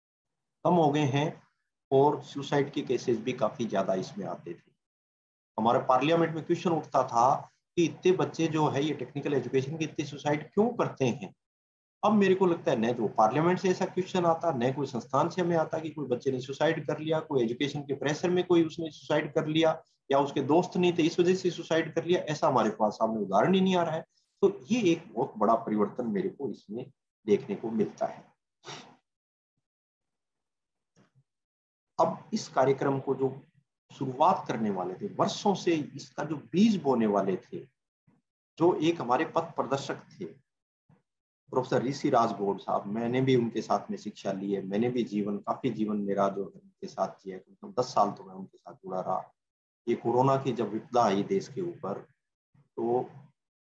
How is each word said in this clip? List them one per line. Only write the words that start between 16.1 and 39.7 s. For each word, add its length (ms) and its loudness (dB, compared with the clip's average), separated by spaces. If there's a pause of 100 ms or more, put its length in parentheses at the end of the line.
ने 80 -4
सुसाइड 480 -2
कर 120 -4
लिया, 200 -2
कोई 240 0
एजुकेशन 380 -2
के 120 -6
प्रेशर 360 -2
में 140 2
कोई 200 4
उसने 280 -4
सुसाइड 420 -2
कर 140 0
लिया 340 2 (300)
या 80 6
उसके 220 0
दोस्त 360 2
नहीं 160 4
थे 100 2
इस 160 2
वजह 160 4
से 140 -2
सुसाइड 440 -2
कर 120 -2
लिया, 140 2
ऐसा 280 -2
हमारे 220 4
पास 240 0
सामने 280 0
उदाहरण 320 4
ही 80 6
नहीं 140 4
आ 80 2
रहा 120 -2
है। 100 -6 (360)
तो 180 4 (120)
ये 200 4
एक 220 -4
बहुत 240 -2
बड़ा 180 4
परिवर्तन 520 -2
मेरे 220 -2
को 200 -6
इसमें 420 -12 (340)
देखने 300 2
को 160 -6
मिलता 340 -2
है। 180 -10 (3750)
अब 340 -2
इस 140 -6
कार्यक्रम 520 2
को 160 -2
जो 260 -2 (560)
शुरुआत 500 2
करने 220 -2
वाले 240 -4
थे, 200 -8
वर्षों 420 0
से 160 0
इसका 520 -6
जो 120 -6
बीज 460 2
बोने 260 2
वाले 300 2
थे, 200 -14 (1000)
जो 160 4
एक 260 0
हमारे 240 0
पथ 160 -2
प्रदर्शक 540 -4